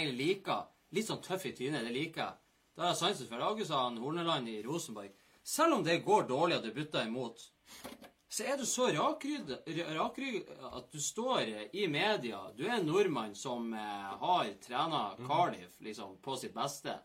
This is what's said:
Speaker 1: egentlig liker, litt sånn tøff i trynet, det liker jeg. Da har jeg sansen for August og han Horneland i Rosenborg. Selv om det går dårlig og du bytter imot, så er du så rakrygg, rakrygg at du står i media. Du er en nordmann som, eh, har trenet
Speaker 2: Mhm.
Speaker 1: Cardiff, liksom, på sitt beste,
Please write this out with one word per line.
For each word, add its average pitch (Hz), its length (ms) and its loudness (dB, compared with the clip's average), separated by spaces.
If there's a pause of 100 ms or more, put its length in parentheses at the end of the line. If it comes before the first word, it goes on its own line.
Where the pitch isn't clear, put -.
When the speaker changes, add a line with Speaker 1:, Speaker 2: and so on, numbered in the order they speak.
Speaker 1:
egentlig 143 360 0
liker, 110 240 -2 (240)
litt 202 160 2
sånn 143 160 -2
tøff 180 220 -4
i 117 80 -2
trynet, 131 320 -2
det 120 80 -4
liker 160 280 -4
jeg. 101 120 -2 (420)
Da 160 80 -8
har 175 100 4
jeg 165 40 0
sansen 170 300 0
for 117 140 -4
August 196 300 0
og 147 80 4
han 123 180 2
Horneland 151 500 0
i 110 140 -4
Rosenborg. 107 480 -6 (340)
Selv 320 300 6
om 208 100 4
det 165 220 4
går 185 220 6
dårlig 143 300 4
og 110 60 -2
du 110 80 -4
bytter 135 360 -2
imot, 117 420 -6 (800)
så - 180 -4
er 277 100 0
du 269 60 -4
så 240 300 4
rakrygg, 277 540 0 (480)
rakrygg 240 520 -2 (280)
at 127 160 -12
du 151 80 -10
står 139 720 0
i 196 140 0
media. 151 520 0 (160)
Du 131 100 -4
er 240 140 0
en 175 80 0
nordmann 151 480 2
som, 117 380 -4
eh, 110 60 -6
har 107 680 0 (160)
trenet 127 580 0
Speaker 2:
Mhm. 123 80 -8
Speaker 1:
Cardiff, 127 540 2
liksom, 104 400 -10
på 135 160 -4
sitt 117 160 -8
beste, 131 400 -2 (120)